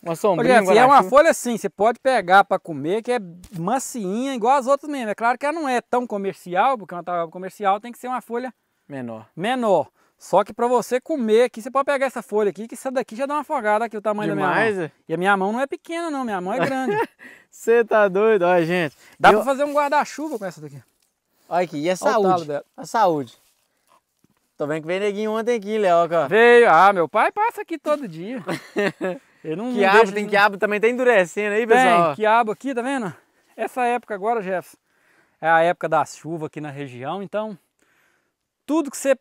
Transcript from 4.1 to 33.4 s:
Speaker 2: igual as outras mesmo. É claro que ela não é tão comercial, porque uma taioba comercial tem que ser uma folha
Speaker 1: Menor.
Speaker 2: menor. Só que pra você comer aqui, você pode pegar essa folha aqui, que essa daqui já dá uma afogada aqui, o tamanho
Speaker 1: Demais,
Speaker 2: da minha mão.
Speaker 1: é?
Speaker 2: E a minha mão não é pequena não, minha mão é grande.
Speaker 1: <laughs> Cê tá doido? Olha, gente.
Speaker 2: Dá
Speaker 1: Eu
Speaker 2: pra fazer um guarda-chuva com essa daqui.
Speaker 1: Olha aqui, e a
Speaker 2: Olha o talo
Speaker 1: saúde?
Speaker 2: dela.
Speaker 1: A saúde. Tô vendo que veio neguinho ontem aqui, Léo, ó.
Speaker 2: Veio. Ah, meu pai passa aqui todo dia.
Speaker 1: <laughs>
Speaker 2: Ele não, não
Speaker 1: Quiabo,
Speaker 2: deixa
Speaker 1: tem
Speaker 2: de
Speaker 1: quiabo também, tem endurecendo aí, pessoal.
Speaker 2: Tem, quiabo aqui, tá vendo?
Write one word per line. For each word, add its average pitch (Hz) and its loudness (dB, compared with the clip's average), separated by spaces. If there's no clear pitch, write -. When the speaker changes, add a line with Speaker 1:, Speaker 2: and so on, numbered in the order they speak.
Speaker 2:
igual 247 2
as 240 -2
outras 285 -2
mesmo. 254 -6
É 202 -4
claro 240 -2
que - -8
ela 311 -2
não 302 -4
é 247 0
tão 247 -4
comercial, 202 -2
porque 185 -16
uma 175 -10
taioba 170 -6
comercial 190 -4
tem 240 -16
que 226 -18
ser 247 -14
uma 247 -8
folha 240 -8
Speaker 1:
Menor. 117 -12
Speaker 2:
menor. 208 0
Só 190 0
que 214 -8
pra 233 -4
você 247 0
comer 240 0
aqui, 226 -4
você 247 -12
pode 269 -2
pegar 269 -2
essa 233 -8
folha 208 -2
aqui, 196 -10
que - -16
essa 269 -10
daqui 254 -6
já 262 -6
dá 285 -6
uma 302 -4
afogada 226 -2
aqui, 220 -10
o 208 -10
tamanho 208 -4
Speaker 1:
Demais, 185 0
Speaker 2:
da 185 -4
minha - -
mão. 160 -4
Speaker 1:
é? 139 -10
Speaker 2:
E 160 -6
a 160 -4
minha 196 2
mão 190 -2
não 240 -4
é 277 -2
pequena 330 -8
não, 269 -6
minha 202 -6
mão 185 -6
é - -2
grande. 262 -2
Speaker 1:
<laughs> - -20
Cê 233 2
tá 214 4
doido? 202 2
Olha, 175 4
gente. 170 -2
Speaker 2:
Dá 185 6
Speaker 1:
Eu 214 6
Speaker 2:
pra 214 0
fazer 269 0
um 294 -4
guarda-chuva 285 -2
com 208 -10
essa 170 -10
daqui. 143 -18
Speaker 1:
Olha 175 -2
aqui, 180 -8
e 160 -4
a 185 0
Speaker 2:
Olha - -2
o - -10
talo 226 2
Speaker 1:
saúde? 175 0
Speaker 2:
dela. 143 -8
Speaker 1:
A 180 -16
saúde. 160 0
Tô 151 -6
vendo 156 -6
que 151 -14
veio 180 -4
neguinho 208 -4
ontem 226 -2
aqui, 214 -6
Léo, 180 4
ó. 160 0
Speaker 2:
Veio. 233 6
Ah, 175 8
meu 175 0
pai 254 2
passa 440 -4
aqui 330 -10
todo 302 -4
dia. 185 -12
Speaker 1:
<laughs> - -10
Speaker 2:
Ele 156 -8
não, 220 -8
não 254 -6
Speaker 1:
Quiabo, 202 4
Speaker 2:
deixa 190 4
Speaker 1:
tem 208 -4
Speaker 2:
de 202 -10
Speaker 1:
quiabo 202 2
também, 208 -2
tem 226 2
endurecendo 208 2
aí, 233 0
pessoal. 226 4
Speaker 2:
Tem, 147 -2
quiabo 214 2
aqui, 254 -8
tá 240 -4
vendo? 240 -6